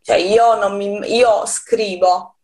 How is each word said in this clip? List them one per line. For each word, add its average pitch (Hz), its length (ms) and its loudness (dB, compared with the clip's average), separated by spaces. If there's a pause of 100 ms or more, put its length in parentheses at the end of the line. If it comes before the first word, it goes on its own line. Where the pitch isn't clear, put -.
Cioè - 160 0
io 220 400 2
non 202 200 -2
mi, 202 220 -6 (140)
io 233 340 2
scrivo 185 960 -2